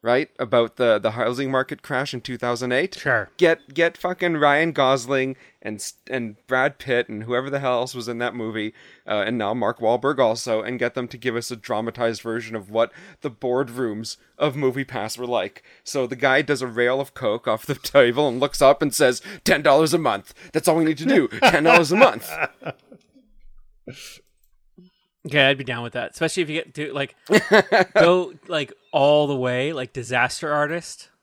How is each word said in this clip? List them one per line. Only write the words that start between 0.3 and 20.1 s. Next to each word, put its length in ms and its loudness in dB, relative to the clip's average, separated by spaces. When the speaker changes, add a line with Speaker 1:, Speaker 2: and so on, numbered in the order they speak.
Speaker 1:
About 380 0
the, 220 4
the 120 0
housing 400 -4
market 320 -2
crash 320 -6
in 80 -8
two 160 -10
thousand 340 -4
eight. 240 -2
Speaker 2:
Sure. 400 -2
Speaker 1:
Get, 380 0
get 240 0
fucking 380 -2
Ryan 360 4
Gosling 640 0
and 160 -10
s-, 180 -14
and 280 -8
Brad 320 0
Pitt 320 -2
and 140 -10
whoever 260 -4
the 80 -4
hell 220 -2
else 140 -6
was 140 -10
in 100 -8
that 160 -4
movie, 380 -6
uh, 200 -2
and 100 -2
now 160 -2
Mark 280 -2
Wahlberg 380 0
also, 440 0
and 160 -8
get 160 -4
them 140 -6
to 100 -16
give 180 -4
us 140 -8
a 60 -10
dramatized 680 -6
version 340 -8
of 140 -12
what 200 0
the 100 -6
boardrooms 840 -4
of 180 0
Movie 300 -2
Pass 320 -8
were 80 -8
like. 360 -4
So 220 -4
the 100 -8
guy 240 2
does 220 -2
a 40 -6
rail 320 0
of 140 -8
coke 340 -4
off 200 -2
the 80 -4
<laughs> 80 -14
table 280 4
and 140 -2
looks 220 0
up 180 6
and 140 -2
says, 260 2
"Ten 160 2
dollars 320 4
a 60 2
month. 340 -2